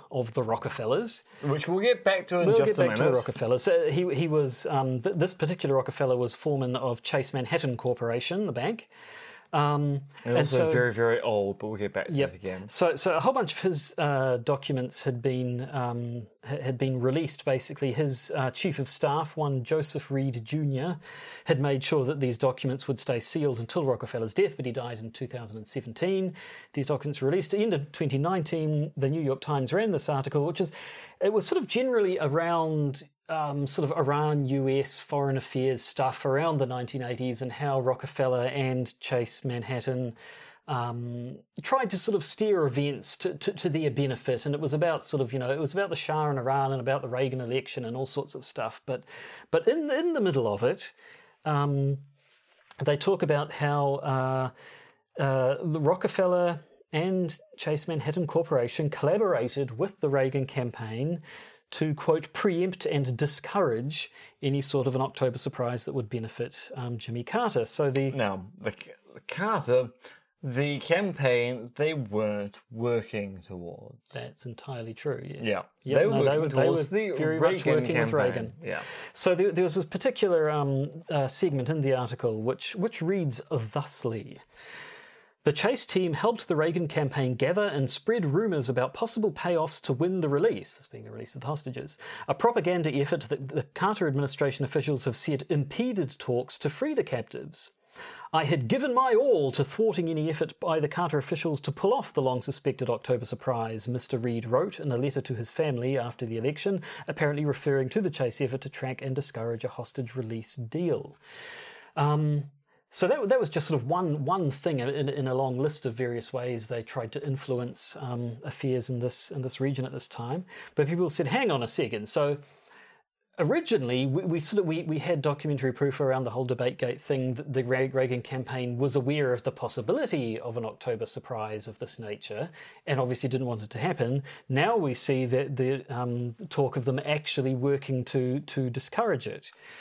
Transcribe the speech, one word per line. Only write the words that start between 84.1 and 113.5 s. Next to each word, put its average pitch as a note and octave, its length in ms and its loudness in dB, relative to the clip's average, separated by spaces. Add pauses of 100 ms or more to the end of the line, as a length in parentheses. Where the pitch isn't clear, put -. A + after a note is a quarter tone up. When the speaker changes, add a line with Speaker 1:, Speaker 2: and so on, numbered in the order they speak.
Speaker 1:
"The D3+ 80 6
Chase - 320 2
team F3+ 280 0
helped G#3+ 340 0
the E3+ 80 2
Reagan D#3+ 320 2
campaign C3+ 480 0
gather F3+ 320 2
and C#3 220 0
spread A3 440 0
rumours F3 360 2
about B2+ 260 0
possible G#3+ 360 0
payoffs D#3+ 500 0
to D3 120 -2
win F3 280 2
the D3+ 80 2
release," C#3+ 480 0
this - 100 -18
being A2+ 180 -14
the G#2+ 60 -14
release A2 240 -12
of C3 60 -10
the B2 60 -6
hostages, C#3+ 500 -6 (300)
"a D3+ 80 0
propaganda F3 600 4
effort C#3+ 340 2
that C#3 200 -4
the D3+ 140 -2 (100)
Carter G3 340 2
administration C#3 580 0
officials C3+ 400 0
have B2 120 0
said - 320 -2
impeded E3 720 0
talks B2+ 400 -2
to D3+ 100 -2
free D4 260 -2
the A3+ 80 2
captives. - 680 -8 (640)
I D#3+ 100 4
had C#3 240 2
given C4 260 2
my B3+ 200 4
all G#3 400 4
to D3 100 0
thwarting F3+ 460 0
any D#3+ 200 0
effort D#3 300 -2
by D#3+ 220 2
the D3+ 80 2
Carter D#3+ 280 0
officials D3+ 440 -2
to C#3+ 100 -2
pull G3 220 2
off C4+ 180 -2
the C#3+ 120 2
long-suspected B2+ 680 0
October A#2+ 360 0
surprise," A2+ 600 -2
Mister B2 300 -2
Reed A#2 280 -2
wrote D3 340 2
in D3+ 120 -2
a A#2+ 60 2
letter C3+ 240 0
to B2+ 140 -4
his A2+ 160 -6
family C3+ 460 0
after A#2+ 280 -4
the A2+ 120 -4
election, D3 440 -2 (260)
apparently D3+ 380 0
referring C3+ 440 2
to A3 120 0
the F#3 80 0
Chase B2+ 320 -2
effort C3+ 200 -2
to C#3 80 -12
track C3 340 -8
and C3 120 -4
discourage A#2 480 -4
a B2+ 60 -6
hostage B2 460 -8
release A2+ 400 -6
deal. C3+ 600 -2 (800)
Um, D3 500 2 (460)
so - 160 2
that, B3+ 220 2
that B3+ 100 6
was F3+ 100 2
just D#3 180 -2